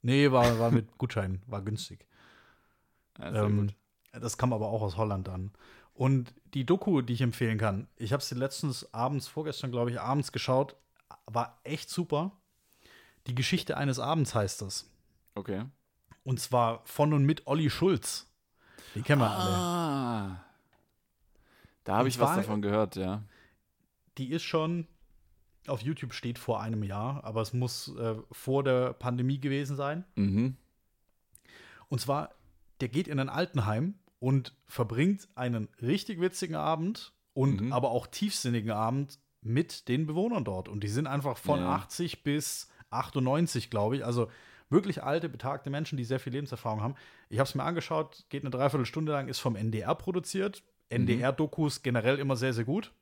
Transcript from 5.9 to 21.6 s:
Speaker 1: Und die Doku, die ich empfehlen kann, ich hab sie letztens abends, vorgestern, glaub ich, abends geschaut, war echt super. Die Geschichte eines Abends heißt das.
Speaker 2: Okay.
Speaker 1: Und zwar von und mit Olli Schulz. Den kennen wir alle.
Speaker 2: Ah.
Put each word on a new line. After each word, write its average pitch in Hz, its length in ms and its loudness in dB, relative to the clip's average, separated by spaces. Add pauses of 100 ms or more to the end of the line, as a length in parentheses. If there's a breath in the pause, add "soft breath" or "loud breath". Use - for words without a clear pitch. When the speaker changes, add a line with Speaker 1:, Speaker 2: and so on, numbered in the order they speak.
Speaker 1:
Und 131 400 2 (220)
die 135 100 0
Doku, 170 380 4
die 120 120 0
ich 117 60 -2
empfehlen 113 380 2
kann, 104 380 0
ich 110 160 -4
hab 139 100 0
sie - 140 -6
letztens 135 580 -4
abends, 127 320 0
vorgestern, 147 460 -6
glaub 120 160 2
ich, 120 120 -2
abends 135 300 0
geschaut, 131 460 0 (500)
war 120 380 -4
echt 123 260 -8
super. 165 400 -2 (960 soft breath)
Die 123 80 -4
Geschichte 147 420 0
eines 135 220 0
Abends 135 380 0
heißt 104 260 0
das. - 260 -8 (460)
Speaker 2:
Okay. 101 300 -4 (580)
Speaker 1:
Und 131 160 -2
zwar 117 460 2
von 151 280 2
und 143 140 6
mit 151 220 0
Olli 151 220 2
Schulz. - 600 0 (640 loud breath)
Den 107 80 -6
kennen 143 180 4
wir 110 100 4
alle. - 260 0
Speaker 2:
Ah. 139 880 -2 (1400 loud breath)